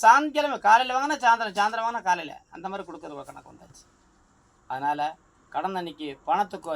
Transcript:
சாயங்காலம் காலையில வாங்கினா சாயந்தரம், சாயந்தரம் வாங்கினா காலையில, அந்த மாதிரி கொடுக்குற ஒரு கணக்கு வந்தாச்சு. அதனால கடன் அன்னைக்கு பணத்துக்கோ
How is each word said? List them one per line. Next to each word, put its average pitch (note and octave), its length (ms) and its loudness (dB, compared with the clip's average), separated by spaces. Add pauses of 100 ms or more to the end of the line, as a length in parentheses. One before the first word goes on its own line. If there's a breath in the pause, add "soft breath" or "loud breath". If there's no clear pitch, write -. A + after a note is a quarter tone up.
சாயங்காலம் C#4+ 640 4
காலையில B3 320 4
வாங்கினா C#4+ 260 0
சாயந்தரம், A3+ 360 2
சாயந்தரம் A3 260 0
வாங்கினா A#3 240 -4
காலையில, F3 240 -2 (220)
அந்த E3+ 160 -12
மாதிரி G3 180 -10
கொடுக்குற D#3+ 300 -14
ஒரு C#3 100 -14
கணக்கு - 240 -20
வந்தாச்சு. - 320 -20 (880)
அதனால C#3+ 300 -2 (540)
கடன் F#3 260 -4
அன்னைக்கு D#3 280 -10 (180)
பணத்துக்கோ F3 500 -2